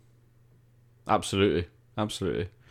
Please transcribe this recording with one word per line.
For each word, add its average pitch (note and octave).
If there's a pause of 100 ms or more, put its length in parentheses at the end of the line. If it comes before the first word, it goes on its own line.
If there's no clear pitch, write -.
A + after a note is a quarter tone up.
(1080)
Absolutely. F#2+ (300)
Absolutely. G2 (220)